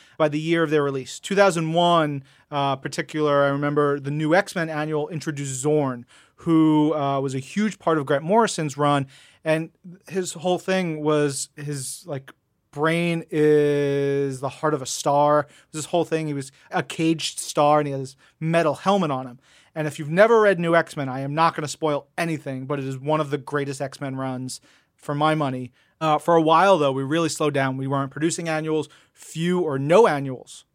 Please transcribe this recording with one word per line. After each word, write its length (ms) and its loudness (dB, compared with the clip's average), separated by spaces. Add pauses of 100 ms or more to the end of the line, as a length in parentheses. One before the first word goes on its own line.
(180)
by 100 4
the 100 -2
year 240 0
of 60 0
their 140 2
release. 360 -6
Two 160 -6
thousand 380 4
one, 500 2 (280)
uh, 260 -2
particular, 680 0
I 40 2
remember 500 0
the 120 -8
new 240 0
X-Men 340 0
annual 400 -4
introduced 460 -8
Zorn, 500 -2 (320)
who, 580 2
uh, 260 -2
was 140 -4
a 60 -4
huge 380 -4
part 180 2
of 80 -2
Grant 180 0
Morrison's 540 0
run. 300 2 (400)
And 240 0 (400)
his 240 -6
whole 240 -2
thing 440 -4
was 540 0
his, 500 -10
like, 260 -12 (380)
brain 600 -2
is 1120 2
the 80 -6
heart 260 -2
of 80 -6
a 40 -10
star. 540 2
It 60 -6 (260)
was 120 -8
this 20 -
whole 180 0
thing. 220 -2
He 80 -6
was 160 -8 (220)
a 100 0
caged 560 -2
star, 400 2
and 80 0
he 60 -6
had 100 -6
this 140 -14 (240)
metal 340 2
helmet 380 0
on 160 -6
him. 100 -20 (380)
And 100 -4
if 120 -8
you've 120 -8
never 300 6
read 180 6
New 160 2
X-Men, 340 0
I 120 -6
am 140 -6
not 200 2
gonna 140 -6
spoil 400 -4 (100)
anything, 480 -6
but 140 -4
it 40 -6
is 140 -8
one 220 -2
of 100 -4
the 80 -2
greatest 420 -6
X-Men 360 -8
runs 440 -8 (360)
for 180 -8
my 220 2
money. 360 -4 (280)
Uh, 180 2
for 160 2
a 80 6
while, 360 6
though, 140 2
we 120 -2
really 240 0
slowed 260 -2
down. 220 0
We 100 -6
weren't 240 -2
producing 380 -4
annuals, 400 -4 (240)
few 480 -2
or 180 -2
no 300 6
annuals 560 -6 (100)